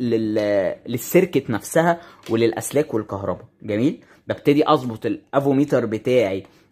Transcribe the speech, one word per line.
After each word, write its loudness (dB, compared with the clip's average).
لل-، 0
للسيركت 0
نفسها 0
وللاسلاك 0
والكهرباء. -6
جميل؟ -2
ببتدي 2
اظبط 0
الافوميتر 0
بتاعي 0